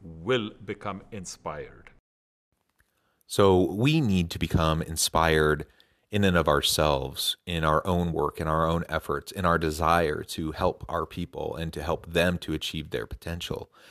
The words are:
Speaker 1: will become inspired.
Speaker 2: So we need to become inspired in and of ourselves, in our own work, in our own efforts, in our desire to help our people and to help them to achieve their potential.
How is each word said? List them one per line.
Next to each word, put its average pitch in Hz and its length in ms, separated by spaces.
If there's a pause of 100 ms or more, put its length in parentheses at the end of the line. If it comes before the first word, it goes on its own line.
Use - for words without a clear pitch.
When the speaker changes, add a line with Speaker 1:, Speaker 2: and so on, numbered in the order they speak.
Speaker 1:
will 98 480 (160)
become 101 460
inspired. 80 800 (1400)
Speaker 2:
So 95 300
we 123 400
need 92 300
to - 80
become 80 420
inspired 78 840 (420)
in 104 140
and 92 120
of 80 120
ourselves, 71 960
in 85 180
our 78 220
own 87 260
work, 76 300
in 78 60
our 80 200
own 85 220
efforts, 73 420
in 92 140
our 85 140
desire 80 640
to 78 300
help - 360
our 82 160
people 78 500
and 82 180
to 73 100
help 82 280
them 85 280
to 78 160
achieve 76 340
their 58 160
potential. - 640 (220)